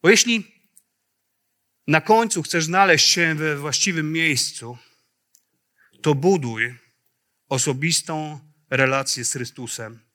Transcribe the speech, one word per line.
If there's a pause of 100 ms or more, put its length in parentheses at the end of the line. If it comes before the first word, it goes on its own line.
Bo
jeśli (1300)
na
końcu
chcesz
znaleźć
się
we
właściwym
miejscu, (1200)
to
buduj (720)
osobistą (300)
relację
z
Chrystusem (140)